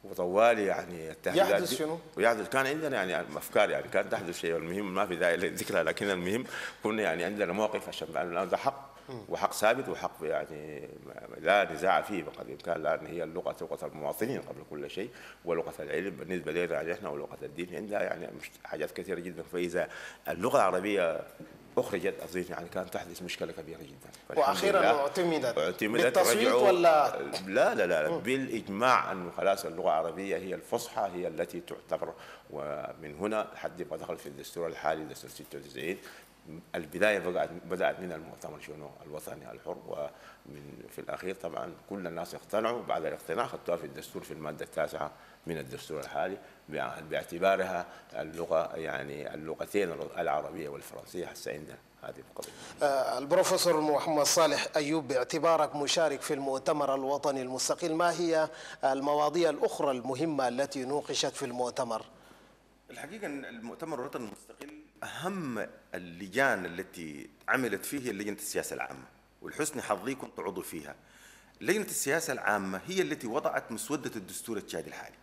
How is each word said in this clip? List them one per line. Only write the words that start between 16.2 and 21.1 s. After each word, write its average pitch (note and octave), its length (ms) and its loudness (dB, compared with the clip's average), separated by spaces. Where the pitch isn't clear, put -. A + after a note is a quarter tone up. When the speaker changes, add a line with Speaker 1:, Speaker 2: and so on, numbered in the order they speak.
Speaker 1:
لنا E2+ 220 0
يعني D#2+ 200 -2
إحنا، F#2+ 160 -6
ولغة D2 340 -6
الدين E2+ 320 -8
عندها G#2 260 -2
يعني E2+ 260 -2
مش-، - 240 -12
حاجات D2+ 280 -4
كثيرة F2 280 -4
جدا. E2+ 240 -8
فإذا F2 460 -2
اللغة F2+ 280 0
العربية F#2 680 4